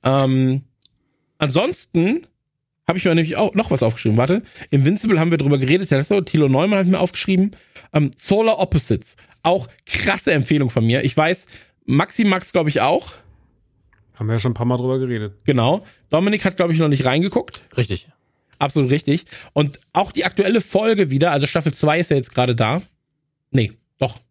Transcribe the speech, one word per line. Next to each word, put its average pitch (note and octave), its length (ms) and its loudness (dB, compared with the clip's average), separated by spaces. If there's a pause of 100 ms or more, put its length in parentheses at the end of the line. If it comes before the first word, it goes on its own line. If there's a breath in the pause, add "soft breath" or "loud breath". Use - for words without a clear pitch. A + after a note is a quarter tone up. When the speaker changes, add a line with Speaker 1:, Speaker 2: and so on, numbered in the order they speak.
Speaker 1:
Ähm, C3 600 2 (760)
ansonsten F#3+ 880 -2 (600)
habe F3 120 -2
ich F3 60 -8
mir F3 100 2
nämlich E3 220 0
auch G#3 180 -2
noch A3 160 -2
was C#3+ 120 0
aufgeschrieben. A2+ 360 0
Warte, E3 240 0 (280 loud breath)
Invincible E3 500 2
haben E3+ 100 0
wir E3 80 0
drüber C#3+ 200 2
geredet, D#3 320 0
Ted C#3 80 2
Lasso, G3 220 0
Thilo D#3 280 0
Neumann F3 300 2
hab F#3+ 80 0
ich F3+ 40 2
mir F#3 100 2
aufgeschrieben. F#3+ 520 -2 (400 loud breath)
Ähm, D3+ 240 2
Solar A3 420 0
Opposites, - 580 -2 (260 soft breath)
auch E3+ 260 0 (180 soft breath)
krasse - 460 -2
Empfehlung C#3 380 0
von A#2 140 0
mir. A#2 200 2
Ich C3+ 120 -2
weiß, D#3+ 300 -2 (380 loud breath)
Maxi E3 400 0
mag's, F#3 280 0
glaub D#3 160 2
ich, C#3 120 0
auch. D3 320 0 (1040)
Speaker 2:
Haben A2 80 -6
wir A2 80 -2
ja A2+ 60 0
schon B2 120 -2
ein - 20 -4
paar A#2+ 120 -4
Mal B2 120 0
drüber B2+ 200 -2
geredet. A#2 360 -6 (100)
Speaker 1:
Genau. C#3 400 2 (260 loud breath)
Dominik G3 340 0
hat, F#3 120 -2
glaub F3 140 0
ich, D#3+ 80 0
noch D#3+ 100 2
nicht C#3 160 2
reingeguckt. D3+ 580 -2 (140)
Speaker 3:
Richtig. G#2+ 320 -4 (500)
Speaker 1:
Absolut C#3+ 320 0
richtig. C#3+ 360 -2 (260 loud breath)
Und D3 260 -2 (140)
auch F#3+ 200 -2
die - 120 -4
aktuelle G3 360 0
Folge G3+ 500 0
wieder, C#3 200 2
also C#3+ 160 0
Staffel D#3 260 -2
zwei D#3 280 0
ist E3+ 100 -2
ja D3 60 2
jetzt - 180 -4
gerade B2 220 0
da. A#2 260 0 (680)
Nee, A#2 200 0 (260)
doch. B2 200 -4 (120)